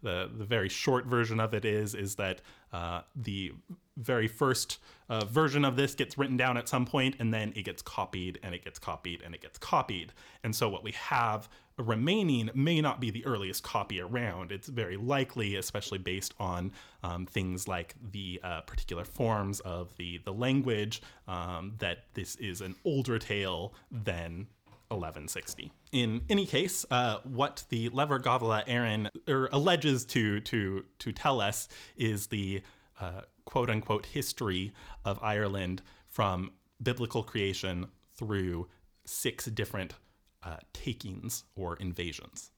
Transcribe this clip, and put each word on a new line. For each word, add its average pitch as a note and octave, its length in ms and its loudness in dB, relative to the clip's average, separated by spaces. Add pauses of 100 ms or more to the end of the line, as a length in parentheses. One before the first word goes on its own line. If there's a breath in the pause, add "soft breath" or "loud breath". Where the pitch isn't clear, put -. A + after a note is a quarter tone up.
the, F#2 340 -2
the G#2+ 100 -4
very G2+ 240 2
short B2 360 2
version A#2 340 2
of A2 140 2
it G#2+ 100 0
is, G#2+ 320 2
is G2 200 -4
that F#2+ 260 -2 (320 loud breath)
uh, F2 280 -4 (140)
the G2 380 -4 (440)
very A#2 300 2
first, - 520 2 (300 loud breath)
uh, A2 160 0
version C#3+ 400 4
of B2+ 100 4
this C#3 180 4
gets - 240 -2
written C3+ 200 2
down B2+ 200 4
at A#2+ 120 -2
some B2+ 160 4
point, C3+ 340 4
and A2+ 140 4
then G#2+ 220 0
it G#2 80 -4
gets F2+ 180 -6
copied, F#2 600 -4
and F2+ 120 -6
it F2 80 -10
gets - 160 -14
copied, E2+ 440 -6
and E2+ 120 -12
it - 60 -14
gets - 160 -18
copied. G2+ 560 0 (300 loud breath)
And A2 120 -2
so A2+ 140 2
what F#2+ 140 -4
we G#2+ 100 -6
have A2+ 560 2 (280 loud breath)
remaining B2+ 760 4
may D#3 260 4
not D3 220 2
be A#2 100 0
the A2 140 -6
earliest G2 380 -2
copy G2+ 360 -2
around. F#2 520 -2
It's G2 160 -8
very G#2+ 300 -2
likely, B2 580 0
especially G2 420 -2
based F#2 420 -4
on, F2+ 320 0 (320 loud breath)
um, F2+ 220 -4
things F#2 420 -2
like F2 280 -4 (160)
the, F#2+ 320 -6
uh, E2+ 180 -4
particular - 420 -4
forms G#2 580 0
of F2 360 -6
the, F2 260 -8
the G2 100 -6
language, A#2+ 680 2 (260 loud breath)
um, F2+ 520 -6
that F2 340 -4
this - 240 -6
is F#2 240 -6
an F#2 140 -6 (100)
older C3 340 2
tale F#2+ 540 -2 (180 loud breath)
than F2+ 560 -4 (440)
eleven D#2 360 -6
sixty. - 440 -8 (200)
In A#2 380 2
any G3+ 160 6
case, F3+ 460 2
uh, B2 320 4
what A#2+ 460 -2
the A#2 200 0
Lever C#3 300 2
Gavla A#2 480 4
Aaron, A2 420 2 (180)
er, C3+ 240 4
alleges D3 540 4
to, G#2+ 360 4
to, G2 440 0 (140)
to A2+ 120 -4
tell C3 300 2
us G#2 260 0 (280 loud breath)
is A2 320 2
the, G2 340 0 (380 loud breath)
uh, F2+ 220 -8 (240)
quote-unquote A2 600 0
history G2+ 680 -2 (300 loud breath)
of G2+ 200 0
Ireland G2 580 0 (260 loud breath)
from F#2+ 440 0 (300)
biblical A#2+ 420 0
creation F#2+ 640 -2 (280)
through F#2 520 0 (380 soft breath)
six - 400 -2
different, G#2+ 500 -4 (480 soft breath)
uh, E2+ 140 -8 (160)
takings - 680 -6 (120)
or F2 220 -4
invasions. F2 800 -6